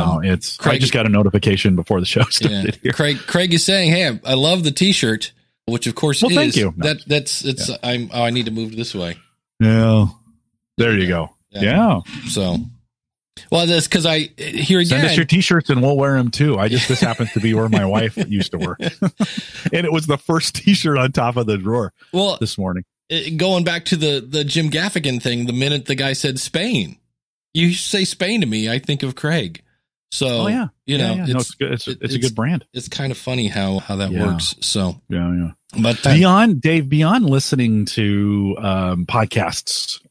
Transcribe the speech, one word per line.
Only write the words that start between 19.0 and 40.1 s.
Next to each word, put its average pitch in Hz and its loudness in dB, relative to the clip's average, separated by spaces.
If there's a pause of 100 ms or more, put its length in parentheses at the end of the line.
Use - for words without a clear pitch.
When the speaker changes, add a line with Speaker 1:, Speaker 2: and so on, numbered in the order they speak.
Speaker 2:
And 170 0
it 156 -2
was 160 0
the 147 0
first - -2
t-shirt 165 2
on 131 2
top 120 0
of 117 0
the 107 0
drawer 104 -2 (180)
Speaker 1:
Well, 190 -2
Speaker 2:
this - -6
morning. 92 -4 (240)
Speaker 1:
it, 160 -6
going 180 2
back 170 -4
to 185 0
the, 147 -2
the 147 -4
Jim 156 0
Gaffigan 151 -2
thing, 120 -2
the 123 -2
minute 139 -2
the 143 0
guy 135 -2
said 135 -4
Spain, 160 -4 (580)
you 170 2
say 190 -2
Spain 202 -2
to 156 0
me, 110 -2
I 123 -2
think - -4
of 131 -4
Craig. 143 -4 (480)
So, - -2
Speaker 2:
Oh, 123 0
yeah. 226 0 (180)
Speaker 1:
you 139 -2
Speaker 2:
Yeah, 131 2
Speaker 1:
know, 113 0
Speaker 2:
yeah. 170 -2
No, 127 0
Speaker 1:
it's, 120 -4
Speaker 2:
it's - -16
good. 139 -4
It's, 120 -6
Speaker 1:
it, 127 -8
Speaker 2:
it's 127 -4
a - 0
Speaker 1:
it's, 123 0
Speaker 2:
good 110 -8
brand. 127 -2 (100)
Speaker 1:
it's 127 -12
kinda 135 -6
funny 127 -4
how, 95 -2
how 98 -8
that 98 -2
Speaker 2:
Yeah. 87 0
Speaker 1:
works. 85 -2
So, 92 -2
Speaker 2:
Yeah, 87 -2
yeah. 85 -2 (300)
Speaker 1:
but, 113 0
uh, 139 6
Speaker 2:
Beyond, 185 6
Dave, 156 2
beyond 165 4
listening 127 2
to, 101 0
um, 90 -2
podcasts, - -2 (100)